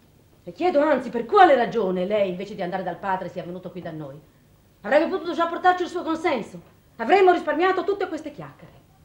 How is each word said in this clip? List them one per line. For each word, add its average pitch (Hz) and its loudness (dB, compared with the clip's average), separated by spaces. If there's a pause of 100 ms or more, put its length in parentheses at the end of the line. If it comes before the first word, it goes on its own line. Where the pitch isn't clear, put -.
(440)
Le 175 -14
chiedo 302 2
anzi 262 2
per 233 -4
quale 370 8
ragione 185 0
lei, 202 0
invece 196 -10
di 185 -8
andare 185 -4
dal 175 -8
padre, 185 -4
sia 165 -10
venuto 180 -12
qui 180 -14
da 170 -10
noi. 151 -12 (640)
Avrebbe 294 2
potuto 339 -6
già 339 0
portarci 359 0
il - -6
suo 330 -8
consenso. 277 -4 (360)
Avremmo 359 6
risparmiato 339 0
tutte 392 -2
queste 311 -10
chiacchiere. - -18 (240)